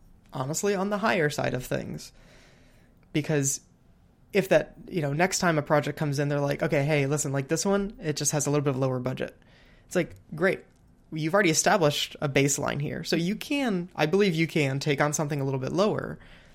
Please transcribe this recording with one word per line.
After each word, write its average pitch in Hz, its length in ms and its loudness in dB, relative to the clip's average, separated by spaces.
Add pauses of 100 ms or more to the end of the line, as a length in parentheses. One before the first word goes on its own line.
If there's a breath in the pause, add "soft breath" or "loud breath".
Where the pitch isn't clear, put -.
(320)
honestly 151 420 -2
on 196 160 -2
the 208 80 -2
higher 185 320 0
side - 240 -2
of 127 100 -4
things. 135 460 -6 (1000 soft breath)
Because 143 480 0 (720)
if 190 160 2
that, - 260 2 (140)
you 185 120 -4
know, 139 120 -2
next 175 260 0
time 170 180 2
a 147 60 0
project 147 360 2
comes 143 200 -2
in, 143 100 0
they're 143 120 0
like, 143 220 -2
"Okay, 151 220 2
hey, 143 220 2
listen, 143 260 -2
like, 139 160 -2
this 160 160 0
one, 202 380 0
it 151 140 -2
just - 160 -2
has 143 140 0
a 143 40 0
little 147 140 2
bit 147 100 2
of 127 40 -4
lower 131 200 0
budget." 127 360 -6 (520 soft breath)
It's - 100 -4
like, - 200 -2 (180)
great. 170 300 0 (460)
You've 156 220 -4
already 196 160 4
established 156 720 4
a 151 80 0
baseline 139 540 2
here. 139 200 -6
So 165 140 -2
you 175 180 0
can, 220 640 -2
I 156 80 2
believe 190 300 2
you 160 120 2
can 139 320 0
take 143 220 0
on 151 140 2
something 147 260 -2
a 135 40 -2
little 135 160 -2
bit 131 120 -4
lower 180 460 0 (360 loud breath)